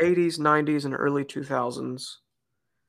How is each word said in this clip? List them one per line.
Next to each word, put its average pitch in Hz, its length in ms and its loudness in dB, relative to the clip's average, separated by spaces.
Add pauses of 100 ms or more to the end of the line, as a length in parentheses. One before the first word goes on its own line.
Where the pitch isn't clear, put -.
eighties, 170 380 2
nineties, 151 460 2
and 135 100 -4
early 143 280 0
two 143 200 -8
thousands, 127 760 -6 (680)